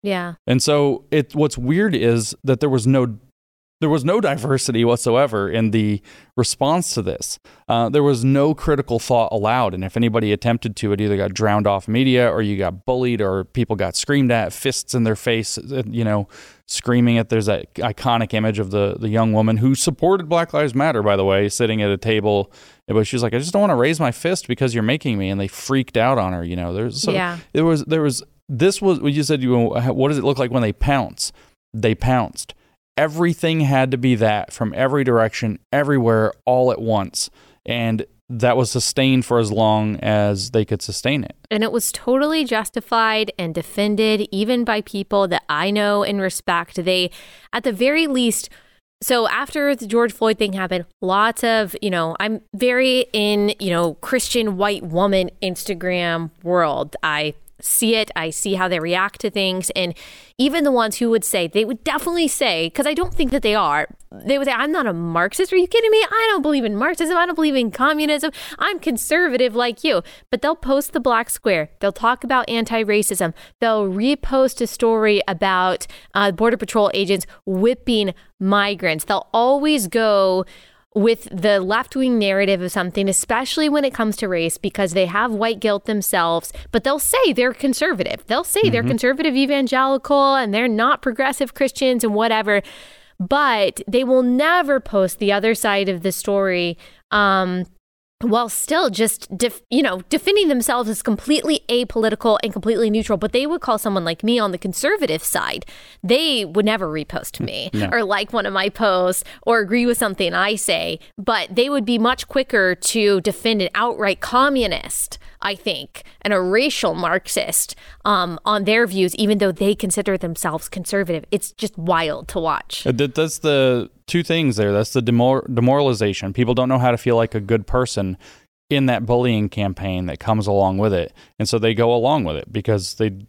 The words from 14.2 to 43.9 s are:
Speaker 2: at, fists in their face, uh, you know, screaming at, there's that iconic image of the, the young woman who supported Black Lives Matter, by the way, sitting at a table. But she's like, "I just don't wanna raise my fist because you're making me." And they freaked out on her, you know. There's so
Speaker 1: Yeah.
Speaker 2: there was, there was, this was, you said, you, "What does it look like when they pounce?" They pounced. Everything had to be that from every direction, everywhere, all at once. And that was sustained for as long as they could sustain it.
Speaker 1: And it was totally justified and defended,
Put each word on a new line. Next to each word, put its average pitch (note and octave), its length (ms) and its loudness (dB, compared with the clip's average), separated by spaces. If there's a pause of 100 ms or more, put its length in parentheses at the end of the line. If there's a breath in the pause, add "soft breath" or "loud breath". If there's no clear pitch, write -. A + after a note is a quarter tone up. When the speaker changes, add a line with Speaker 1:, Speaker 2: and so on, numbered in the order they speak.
Speaker 2:
at, A2 220 0
fists - 400 -6
in A#2 100 2
their A2 120 2
face, A2+ 420 -4
uh, C3 280 -6
you A#2 180 -4
know, G#2 220 0 (400 loud breath)
screaming A#2+ 520 2
at, A2+ 100 -2
there's A2+ 180 0
that - 280 -2
iconic A2+ 580 -2
image A2 260 0
of F#2+ 120 -4
the, G2+ 280 0
the G#2+ 120 -4
young A2 240 2
woman A2 240 4
who C3 160 4
supported F3 520 0
Black E3 280 0
Lives D3 200 0
Matter, C3+ 280 2
by G2+ 140 4
the G2 80 2
way, G2 260 4
sitting A2 320 0
at G2+ 80 2
a G2 80 0
table. G#2 520 0 (380 loud breath)
But G#2+ 180 2
she's A#2+ 160 -2
like, A2+ 120 0
"I A#2+ 40 0
just D#3+ 140 -4
don't G3+ 80 2
wanna F#3 160 2
raise D3+ 240 2
my C3+ 120 2
fist - 360 -4
because B2 240 0
you're A#2 120 0
making B2 340 -2
me." F#2+ 100 -2
And G2 100 -2
they G2 100 -4
freaked - 500 -2
out B2 180 4
on F#2 160 0
her, E2+ 120 -4
you F2 120 -6
know. F2 160 -4
There's A2+ 300 -6
so - 100 -2
Speaker 1:
Yeah. F3 260 -2 (140)
Speaker 2:
there D#3 140 2
was, D#3 180 2
there D#3+ 160 -2
was, C#3+ 220 -2 (260)
this D#3 320 0
was, F#3 220 2
you C#3+ 200 0
said, C#3 200 0
you, B2 160 2
"What B2 500 0
does D3 80 0
it C3 80 -2
look C3+ 140 2
like B2 120 -2
when B2 120 0
they G#2 100 0
pounce?" C3 580 -2 (440 soft breath)
They A2 200 0
pounced. A#2+ 600 -2 (420)
Everything D#3+ 640 0
had C3+ 300 4
to C3 80 0
be B2+ 160 2
that G#2 380 0
from G#2+ 220 -4
every C3 300 0
direction, A2+ 540 0 (120)
everywhere, B2 600 2 (140)
all B2+ 260 4
at - 80 -4
once. G#2+ 480 -2 (380 soft breath)
And A2+ 400 -2 (240)
that B2 260 2
was B2 140 2
sustained C3 560 2
for A#2+ 120 2
as G#2+ 140 2
long G#2+ 480 2
as G#2 520 0
they A2 120 2
could - 160 -4
sustain B2+ 420 -4
it. - 140 -12 (140)
Speaker 1:
And G#3+ 120 0
it A3 100 -2
was A#3 200 -2
totally D4 520 0
justified A3 920 -2
and E3 160 -6
defended, G#3 800 0